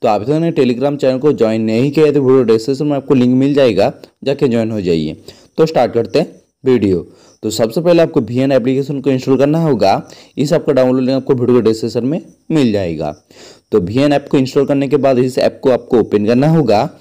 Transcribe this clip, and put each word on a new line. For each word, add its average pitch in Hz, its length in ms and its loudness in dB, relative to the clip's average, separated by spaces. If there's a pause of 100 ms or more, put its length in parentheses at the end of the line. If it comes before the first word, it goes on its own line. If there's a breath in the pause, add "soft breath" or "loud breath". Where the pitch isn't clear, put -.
तो 127 60 0
आप 104 160 0
तो 147 160 -2
ने 165 120 -2
Telegram 139 460 0
चैनल 131 220 0
को 147 140 2
ज्वाइन 113 300 0
नहीं 117 280 0
किया 156 140 2
है 147 80 2
तो 147 80 0
वीडियो 131 240 4
डिस्क्रिप्शन 131 400 0
में 147 100 -2
आपको 139 180 -2
लिंक 123 220 2
मिल 139 180 2
जाएगा, 123 380 2 (320 loud breath)
जाके 135 240 -2
ज्वाइन 113 240 -2
हो 107 100 -6
जाइए। 82 360 -2 (400 loud breath)
तो 160 80 2
स्टार्ट 143 280 0
करते 117 260 -2
हैं - 220 -6 (220)
वीडियो। 104 420 0 (380 soft breath)
तो 107 60 -6
सबसे 113 320 -2
पहले 170 200 2
आपको 165 200 0
वीएन 123 300 -2
एप्लीकेशन 135 500 -2
को 139 100 -2
इंस्टॉल 131 260 0
करना 147 240 0
होगा। 113 400 2 (360 loud breath)
इस 143 160 -2
ऐप 156 120 0
का 151 80 0
डाउनलोड 127 280 2
लिंक 127 160 -2
आपको 135 180 -2
वीडियो 123 220 2
के 117 60 2
डिस्क्रिप्शन 113 420 -2
में 156 160 -4 (300)
मिल 139 200 2
जाएगा। 82 440 -4 (560 loud breath)
तो 107 100 2
वीएन 131 320 0
ऐप 143 180 -2
को 156 60 2
इंस्टॉल 135 280 0
करने 139 220 -2
के 139 120 0
बाद 131 200 2
इस 127 200 -2
ऐप - 240 -2
को 131 80 2
आपको 120 280 0
ओपन 104 280 0
करना 127 220 2
होगा। 127 360 0 (160)